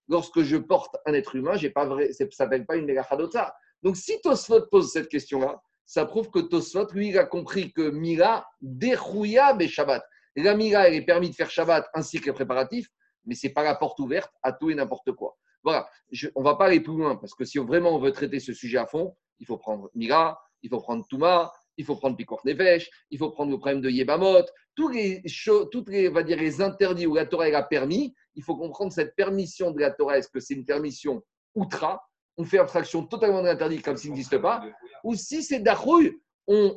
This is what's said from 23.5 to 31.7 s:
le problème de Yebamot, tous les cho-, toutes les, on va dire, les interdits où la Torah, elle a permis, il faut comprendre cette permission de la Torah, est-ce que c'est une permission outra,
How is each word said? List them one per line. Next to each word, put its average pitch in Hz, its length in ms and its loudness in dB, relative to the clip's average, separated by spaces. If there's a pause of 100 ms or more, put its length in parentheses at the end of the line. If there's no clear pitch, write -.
le 135 80 -2
problème 139 220 -2
de 131 100 -2
Yebamot, 165 540 4 (300)
tous 302 140 0
les 202 380 -2
cho-, 208 400 2
toutes 240 240 -10
les, 190 180 2
on 160 40 0
va 165 100 2
dire, 160 160 -2
les 156 240 -2
interdits 190 440 0
où 151 80 0
la 156 120 2
Torah, 165 220 0
elle 151 60 2
a 143 80 2
permis, 160 520 -2 (200)
il 139 80 -16
faut 139 140 -4
comprendre 170 360 -8
cette - 220 -4
permission 196 580 -2
de 147 80 -4
la 143 100 2
Torah, 139 280 2
est-ce 135 100 -2
que 131 120 -8
c'est - 140 -8
une 131 100 -10
permission 143 580 -4 (320)
outra, 185 480 -4 (360)